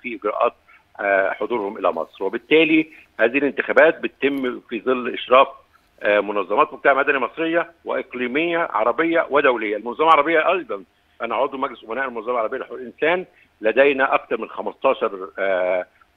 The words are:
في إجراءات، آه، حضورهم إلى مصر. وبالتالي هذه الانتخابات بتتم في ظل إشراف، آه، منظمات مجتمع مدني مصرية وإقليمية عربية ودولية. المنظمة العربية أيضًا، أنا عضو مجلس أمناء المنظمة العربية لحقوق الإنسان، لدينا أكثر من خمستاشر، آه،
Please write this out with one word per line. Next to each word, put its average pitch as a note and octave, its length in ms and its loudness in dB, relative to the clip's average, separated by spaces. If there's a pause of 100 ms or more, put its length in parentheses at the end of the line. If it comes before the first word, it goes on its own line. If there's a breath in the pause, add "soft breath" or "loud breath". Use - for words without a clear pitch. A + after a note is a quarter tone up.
في A#2 140 -10
إجراءات، G#2+ 380 -2 (460 soft breath)
آه، G2 320 2
حضورهم G#2+ 460 -4
إلى F#2 140 0
مصر. D#2+ 320 -6
وبالتالي D#3 640 2 (320 soft breath)
هذه A#2+ 180 2
الانتخابات C#3 640 2
بتتم B2+ 600 -4 (100)
في A2 120 -6
ظل B2 320 -2
إشراف، C3 340 4 (560)
آه، G#2 160 4
منظمات G2+ 540 0
مجتمع C#3+ 200 2
مدني C3+ 260 0
مصرية E3 520 -4 (140)
وإقليمية B2+ 720 -4
عربية D#3+ 720 0
ودولية. B2 480 2
المنظمة A#2+ 300 -2
العربية D#3 440 4
أيضًا، A2+ 320 -6 (380)
أنا A#2 140 -4
عضو C#3 220 -2
مجلس C3 260 -8
أمناء B2 240 -6
المنظمة A#2 260 -8
العربية A#2 240 -2
لحقوق A#2+ 220 -12
الإنسان، D#3+ 460 -4 (360)
لدينا C3+ 540 4
أكثر A#2+ 260 -2
من G2+ 80 -8
خمستاشر، G2 800 -4 (100)
آه، F#2 460 0 (320)